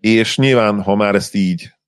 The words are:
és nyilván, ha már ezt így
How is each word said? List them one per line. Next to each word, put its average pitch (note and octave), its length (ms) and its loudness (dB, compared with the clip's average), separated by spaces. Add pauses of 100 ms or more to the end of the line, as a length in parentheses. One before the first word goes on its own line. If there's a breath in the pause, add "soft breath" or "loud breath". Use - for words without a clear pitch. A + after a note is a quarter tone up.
és A2 360 0
nyilván, A2+ 460 2
ha G2 120 0
már G2+ 200 0
ezt - 200 -2
így F#2 340 -2 (200)